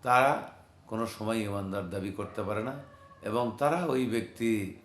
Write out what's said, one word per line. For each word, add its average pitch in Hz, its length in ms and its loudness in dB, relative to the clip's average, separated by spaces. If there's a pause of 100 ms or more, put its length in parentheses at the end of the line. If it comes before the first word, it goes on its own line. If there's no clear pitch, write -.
তারা 127 460 6 (380)
কোনো 110 200 -2
সময় 110 300 -2
ঈমানদার 98 540 -2
দাবি 95 220 -4
করতে 98 300 -6
পারে 104 200 -2
না। 127 100 -4 (500)
এবং 110 360 0
তারা 156 260 2
ওই 131 220 0
ব্যক্তি 110 800 -2